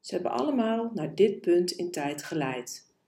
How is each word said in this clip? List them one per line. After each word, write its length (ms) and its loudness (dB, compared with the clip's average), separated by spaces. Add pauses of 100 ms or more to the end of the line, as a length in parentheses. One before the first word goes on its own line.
Ze 140 -12
hebben 180 -2
allemaal 600 0
naar 200 -4
dit 260 4
punt 300 4
in 200 -4
tijd 320 -4
geleid, 680 -6 (160)